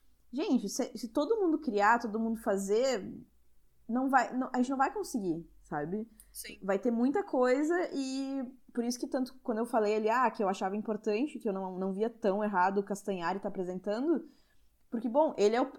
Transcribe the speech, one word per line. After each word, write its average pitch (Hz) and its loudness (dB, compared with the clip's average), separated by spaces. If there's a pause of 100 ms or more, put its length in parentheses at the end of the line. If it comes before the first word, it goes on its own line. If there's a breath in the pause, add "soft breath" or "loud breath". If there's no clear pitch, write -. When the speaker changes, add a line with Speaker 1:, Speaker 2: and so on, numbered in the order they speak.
(320 loud breath)
Speaker 1:
Gente, 254 0
se, - -4
se 226 -8
todo 427 0
mundo 330 2
criar, 208 4
todo 226 -4
mundo 226 -2
fazer, 208 0 (840)
não 254 0
vai, 254 4
não, 254 -2
a 254 0
gente 254 2
não 262 -2
vai 277 4
conseguir, 190 -4 (180)
sabe? 175 -4 (240 loud breath)
Speaker 2:
Sim. - -14
Speaker 1:
Vai 196 0
ter 233 0
muita 254 2
coisa 302 2
e 269 -4 (300)
por 240 -2
isso 240 -2
que - -6
tanto 262 -4
quando 220 -2
eu 233 0
falei 220 2
ali, 214 0
ah, 233 2
que 226 -2
eu 196 2
achava 196 -2
importante, 214 -2
que - -6
eu 202 0
não, 185 -6
não 190 -2
via 208 -2
tão 214 0
errado 196 2
o 202 0
Castanhari 190 -4
tá 202 -6
apresentando, 202 -2 (640 loud breath)
porque, 226 -2
bom, 285 2
ele 208 6
é 247 4
o, 269 0